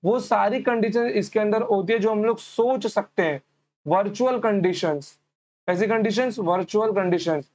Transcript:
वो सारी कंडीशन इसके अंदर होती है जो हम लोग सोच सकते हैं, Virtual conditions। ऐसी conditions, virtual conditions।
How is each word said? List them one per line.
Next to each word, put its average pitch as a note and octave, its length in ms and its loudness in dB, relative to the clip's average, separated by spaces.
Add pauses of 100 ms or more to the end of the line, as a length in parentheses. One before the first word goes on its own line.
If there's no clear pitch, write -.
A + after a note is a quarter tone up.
वो G#3+ 180 2
सारी G#3+ 420 0
कंडीशन A#3 460 0
इसके G#3 320 -2
अंदर G#3+ 240 2
होती G3 280 0
है A3+ 60 2
जो G#3+ 120 2
हम G#3+ 140 0
लोग A3+ 140 0
सोच A#3 500 0
सकते G3+ 340 -2
हैं, D3 180 -2 (460)
Virtual G#3 540 0
conditions। F3 800 -2 (500)
ऐसी F3+ 180 0
conditions, A3+ 540 0
virtual F#3 520 0
conditions। E3+ 640 0